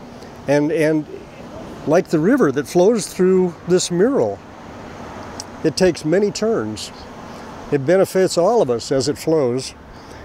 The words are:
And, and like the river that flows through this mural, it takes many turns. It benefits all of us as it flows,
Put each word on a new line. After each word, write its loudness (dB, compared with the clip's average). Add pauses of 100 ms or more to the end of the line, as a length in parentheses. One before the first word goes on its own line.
(480)
And, 2
and 2 (800)
like 2
the 2
river 4
that -2
flows 4
through 2 (140)
this 2
mural, 2 (1200)
it -2
takes 2
many 2
turns. -4 (800)
It 0
benefits 2
all 4
of 2
us -2
as 2
it 0
flows, 0 (520)